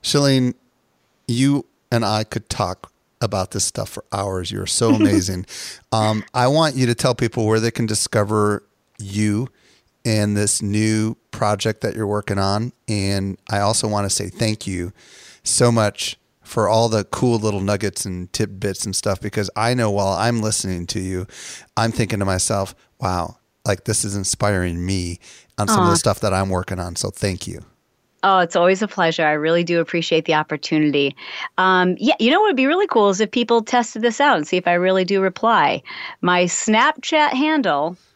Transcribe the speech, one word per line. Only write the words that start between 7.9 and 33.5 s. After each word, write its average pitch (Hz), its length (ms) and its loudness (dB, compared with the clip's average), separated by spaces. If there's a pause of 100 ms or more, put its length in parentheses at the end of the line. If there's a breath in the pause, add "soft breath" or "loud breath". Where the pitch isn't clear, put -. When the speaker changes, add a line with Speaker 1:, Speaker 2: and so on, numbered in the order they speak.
Speaker 1:
you 107 480 -2 (580 soft breath)
and 104 320 0
this 104 240 0
new 107 560 0 (140)
project 107 520 -2
that 110 120 -4
you're 110 140 -4
working 101 320 -2
on. 104 320 0 (160)
And 98 500 -2 (100)
I 101 120 -2
also 110 260 0
want 101 240 -2
to - 0 -
say 95 180 -4
thank 107 380 -4
you 90 260 -6 (520 loud breath)
so 120 260 2
much 110 460 0 (260)
for 104 260 -2
all 113 200 4
the 107 160 0
cool 120 340 0
little 104 220 -2
nuggets 101 440 -2
and 90 280 -8
tidbits 101 520 -6
and 98 120 -6
stuff, 98 240 -2
because 104 340 -4
I 113 180 -2
know 120 200 0
while 98 220 0
I'm 113 260 0
listening 95 480 -4
to - 100 -6
you, 92 300 -6 (480 loud breath)
I'm 113 160 0
thinking 107 260 -2
to 98 60 -2
myself, 95 500 -2 (240 soft breath)
"Wow, 90 380 -4 (280)
like, 101 200 -2
this 107 200 -2
is 101 120 -6
inspiring 90 680 -2
me 90 360 -4 (380 loud breath)
on 104 100 0
some 214 120 2
of 180 60 4
the 170 60 4
Speaker 2:
Aw. 170 40 4
Speaker 1:
stuff 107 240 0
that 98 140 0
I'm 95 140 0
working 90 320 -4
on." 87 160 -8
So 98 140 -4
thank 98 360 -4
you. 85 140 -12 (640)
Speaker 2:
Oh, 190 160 6
it's 175 160 0
always 185 260 4
a 208 60 -2
pleasure. 165 360 0
I 151 80 2
really 160 300 2
do 170 180 0
appreciate 165 440 0
the 160 100 0
opportunity. 151 800 0 (420 loud breath)
Um, 185 440 4
yeah, 247 180 2
you 233 140 4
know 381 80 4
what 427 80 4
would 294 80 2
be 262 100 2
really 359 220 2
cool 202 220 4
is 190 100 -2
if 214 100 0
people 233 320 2